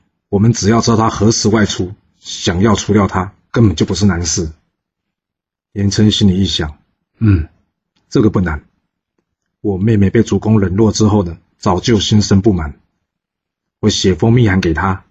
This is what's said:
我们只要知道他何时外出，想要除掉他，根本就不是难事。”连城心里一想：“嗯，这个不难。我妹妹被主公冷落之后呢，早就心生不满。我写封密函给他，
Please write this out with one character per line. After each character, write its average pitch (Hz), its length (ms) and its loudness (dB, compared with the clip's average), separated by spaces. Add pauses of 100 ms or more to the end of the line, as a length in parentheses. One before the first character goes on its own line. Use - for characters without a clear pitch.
(300)
我 101 100 -2
们 113 140 2
只 92 160 -2
要 117 100 2
知 117 120 0
道 110 60 2
他 110 120 0
何 104 220 0
时 - 180 -2
外 107 160 2
出， 92 260 -6 (260)
想 - 440 -6
要 107 140 2
除 - 180 -4
掉 101 140 2
他， 92 260 -6 (180)
根 113 160 2
本 87 80 0
就 107 100 -2
不 95 80 -6
是 90 120 -4
难 87 200 0
事。” 80 260 -6 (1200)
连 101 160 0
城 107 200 2
心 104 180 2
里 92 120 2
一 98 60 0
想 80 320 -6 (420)
：“嗯， 98 300 2 (580)
这 143 140 0
个 107 80 4
不 107 100 -2
难。 82 240 -4 (960)
我 98 180 -4
妹 107 200 0
妹 98 120 2
被 117 120 2
主 98 180 0
公 110 200 2
冷 92 160 -2
落 107 160 2
之 107 160 0
后 104 160 2
呢， 82 160 -8 (180)
早 90 220 -2
就 110 200 0
心 104 220 2
生 98 180 2
不 104 140 2
满。 78 260 -6 (1000)
我 107 80 2
写 98 260 0
封 113 160 0
密 120 160 4
函 95 140 0
给 85 120 -2
他， 95 380 -4